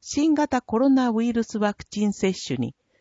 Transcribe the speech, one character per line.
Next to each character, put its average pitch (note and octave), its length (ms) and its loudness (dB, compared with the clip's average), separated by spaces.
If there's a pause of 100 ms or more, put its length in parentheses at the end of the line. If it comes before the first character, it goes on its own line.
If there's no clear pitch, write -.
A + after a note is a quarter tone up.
新 D4+ 320 0
型 C#4+ 280 0
コ - 180 -2
ロ C4+ 100 4
ナ C4 200 4
ウ A3+ 140 0
イ A#3+ 100 0
ル A3+ 100 0
ス - 140 -8
ワ G#3 160 0
ク - 120 -20
チ G#3 200 -4
ン G3+ 80 2
接 F#3+ 200 0
種 - 240 -6
に B2 180 -4 (260)